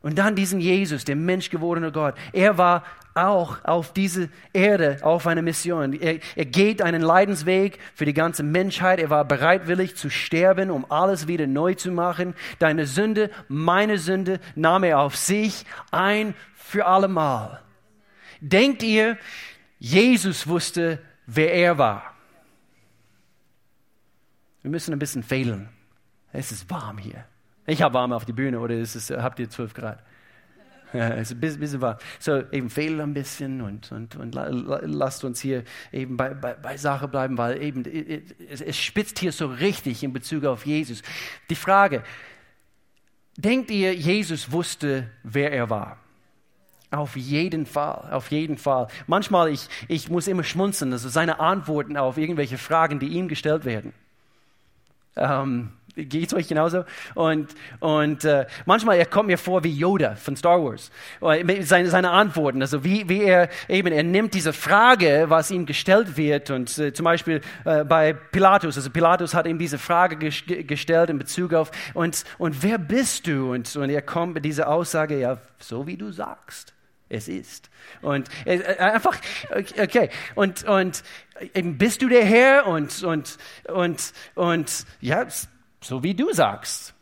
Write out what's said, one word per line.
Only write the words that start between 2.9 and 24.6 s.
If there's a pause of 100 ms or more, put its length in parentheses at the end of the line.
auch
auf
diese (240)
Erde
auf
einer
Mission.
Er, (160)
er
geht
einen
Leidensweg (160)
für
die
ganze
Menschheit.
Er
war
bereitwillig
zu
sterben,
um
alles
wieder
neu
zu
machen. (240)
Deine
Sünde, (160)
meine
Sünde (160)
nahm
er
auf
sich (260)
ein (180)
für
allemal. (800)
Denkt
ihr, (640)
Jesus
wusste, (260)
wer
er
war? (2500)